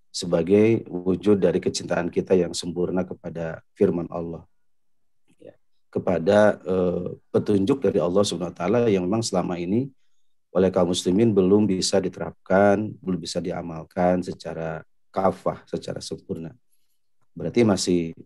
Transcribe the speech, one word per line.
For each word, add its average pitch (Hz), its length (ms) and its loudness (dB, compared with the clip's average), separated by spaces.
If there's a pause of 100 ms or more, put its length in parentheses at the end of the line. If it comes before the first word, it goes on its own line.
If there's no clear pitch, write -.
(120)
sebagai 92 760 2
wujud 92 520 0
dari 90 200 2
kecintaan 87 520 -4
kita 92 240 0
yang 87 200 2
sempurna 87 480 -4
kepada 82 560 -10 (160)
firman 87 360 0
Allah, 85 360 -8 (920)
ya, - 160 -20 (360)
kepada, 98 680 2
eh, 90 500 -2 (260)
petunjuk 98 480 0
dari 98 160 2
Allah 90 240 2
Subhanahu 87 320 -6
wa - 40 -12
Ta'ala 117 280 0
yang 95 200 2
memang 113 160 0
selama 87 360 -2
ini 107 320 -2 (640)
oleh 92 160 4
kaum 90 200 2
muslimin 101 440 2
belum 98 320 4
bisa 92 320 0
diterapkan, 95 1000 0
belum 90 200 -4
bisa 85 200 -8
diamalkan 87 840 -2
secara 80 600 -10 (280)
kafah, 95 560 -2
secara - 360 -8
sempurna. 82 520 -12 (760)
Berarti - 320 0
masih, 90 480 2 (140)